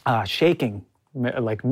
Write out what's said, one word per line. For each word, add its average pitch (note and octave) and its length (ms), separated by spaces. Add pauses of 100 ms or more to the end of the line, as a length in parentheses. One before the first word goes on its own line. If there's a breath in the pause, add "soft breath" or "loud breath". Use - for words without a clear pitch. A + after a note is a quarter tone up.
uh, A2+ 200
shaking, A2 600 (300)
m-, B2 280
like, A2 220
n-, B2+ 80